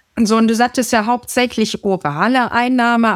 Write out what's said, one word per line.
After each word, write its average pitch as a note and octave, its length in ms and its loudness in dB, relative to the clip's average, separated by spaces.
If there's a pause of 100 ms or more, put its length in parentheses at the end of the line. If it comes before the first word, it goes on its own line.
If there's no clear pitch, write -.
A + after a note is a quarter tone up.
(180)
Und A#3 60 2
so, A3 140 2
und A3+ 100 2
du A3+ 60 0
sagtest A#3+ 380 0
ja A3 120 2
hauptsächlich A#3+ 800 -2
orale F#3+ 680 0
Einnahme, A#3+ 640 2